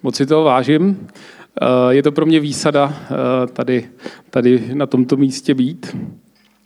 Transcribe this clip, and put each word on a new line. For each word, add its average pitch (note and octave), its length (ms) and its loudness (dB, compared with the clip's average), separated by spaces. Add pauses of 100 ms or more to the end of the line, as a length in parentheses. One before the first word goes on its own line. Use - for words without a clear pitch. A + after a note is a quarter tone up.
Moc C3 140 -4
si C#3 100 0
toho D#3 180 2
vážím. D#3 640 2 (540)
Eh, - 40 0 (280)
je C#3 80 4
to D3 100 2
pro D3+ 140 0
mě D#3+ 140 4
výsada, C#3+ 640 0
eh, C3 440 -2
tady, B2 420 -4 (420)
tady B2 440 2
na C#3+ 120 -2
tomto C3 300 0
místě C3+ 380 0
být. C3 420 -4 (680)